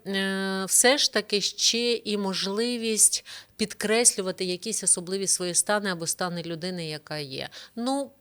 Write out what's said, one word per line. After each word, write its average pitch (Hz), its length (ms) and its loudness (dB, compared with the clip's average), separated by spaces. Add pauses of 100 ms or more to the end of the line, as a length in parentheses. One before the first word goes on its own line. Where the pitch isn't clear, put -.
е, 190 580 -2
все 247 340 6
ж - 140 2
таки 208 280 0
ще 240 520 2
і 208 240 -2
можливість 208 1080 0 (320)
підкреслювати 208 880 2
якісь 180 380 -4
особливі 190 440 0
свої 180 280 0
стани 208 360 2
або 170 160 -4
стани 175 360 -4
людини, 170 460 -6
яка 151 300 -8
є. 135 300 -8 (280)
Ну, 262 340 -2 (100)